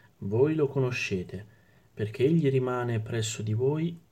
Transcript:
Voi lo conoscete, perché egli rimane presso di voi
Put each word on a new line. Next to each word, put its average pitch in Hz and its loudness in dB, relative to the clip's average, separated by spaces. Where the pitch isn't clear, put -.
Voi 120 2
lo 147 2
conoscete, 120 -2
perché 110 -4
egli 151 4
rimane 123 0
presso 110 -4
di 107 -2
voi 151 0